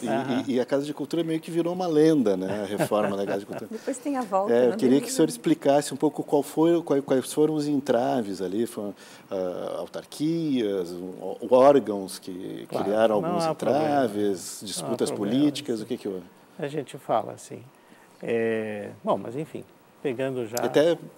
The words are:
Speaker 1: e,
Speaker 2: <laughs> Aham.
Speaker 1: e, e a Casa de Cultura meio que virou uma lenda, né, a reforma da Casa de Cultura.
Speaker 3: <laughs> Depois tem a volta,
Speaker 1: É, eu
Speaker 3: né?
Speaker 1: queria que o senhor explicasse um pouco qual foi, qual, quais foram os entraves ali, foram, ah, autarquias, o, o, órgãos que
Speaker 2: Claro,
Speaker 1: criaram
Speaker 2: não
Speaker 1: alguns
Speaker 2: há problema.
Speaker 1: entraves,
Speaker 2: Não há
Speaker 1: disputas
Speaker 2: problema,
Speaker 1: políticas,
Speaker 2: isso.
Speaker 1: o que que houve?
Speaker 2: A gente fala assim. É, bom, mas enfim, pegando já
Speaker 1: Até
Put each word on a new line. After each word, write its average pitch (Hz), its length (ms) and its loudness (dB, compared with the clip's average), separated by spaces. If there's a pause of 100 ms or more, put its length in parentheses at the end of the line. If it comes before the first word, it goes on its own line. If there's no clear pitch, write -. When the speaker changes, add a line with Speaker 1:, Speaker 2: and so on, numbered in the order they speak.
Speaker 1:
e, 117 60 -4
Speaker 2:
<laughs> - 0 -
Aham. 131 380 -2
Speaker 1:
e, 131 80 -2
e 127 60 2
a 117 40 2
Casa 143 200 0
de 147 80 -8
Cultura 151 300 -4
meio 160 160 -2
que 160 120 -10
virou 170 220 0
uma 180 140 -2
lenda, 151 500 6
né, 98 260 -4
a - 40 -4
reforma 104 500 0
da - 80 0
Casa 101 160 -2
de 147 60 -12
Cultura. - 220 -10
Speaker 3:
<laughs> - 40 -12
Depois 247 260 -6
tem 285 180 -4
a 254 60 -2
volta, 202 300 0
Speaker 1:
É, 123 140 6
eu 117 40 4
Speaker 3:
né? - 60 -2
Speaker 1:
queria 131 240 4
que - 80 -8
o - 20 -6
senhor 156 180 2
explicasse 147 640 2
um - 20 -8
pouco 147 260 0
qual 143 200 2
foi, 165 400 2
qual, 139 200 2
quais 135 300 0
foram 156 220 2
os 147 140 -2
entraves 123 720 0
ali, 101 240 -2
foram, 104 280 -8 (360)
ah, 92 480 -4
autarquias, 107 1120 -2
o, 92 500 -10
o, 117 100 -8
órgãos 117 680 6
que 101 500 -10
Speaker 2:
Claro, 120 160 -4
Speaker 1:
criaram 107 360 2
Speaker 2:
não 160 80 -2
Speaker 1:
alguns 175 160 0
Speaker 2:
há 160 100 -2
problema. 139 300 0
Speaker 1:
entraves, 104 760 -2
Speaker 2:
Não 107 60 -14
há 92 60 -10
Speaker 1:
disputas 123 380 -2
Speaker 2:
problema, 113 280 -2
Speaker 1:
políticas, 143 380 0
Speaker 2:
isso. 107 80 -6
Speaker 1:
o - 20 -18
que 123 100 -6
que 110 120 -8
houve? 92 160 -8 (340)
Speaker 2:
A 147 100 -6
gente 143 300 -10
fala 123 340 -2
assim. 120 300 -14 (600)
É, 110 680 -2 (140)
bom, 196 140 0
mas 117 180 -8
enfim, 147 260 -8 (400)
pegando 127 440 -4
já 113 100 -6
Speaker 1:
Até 143 380 4 (240)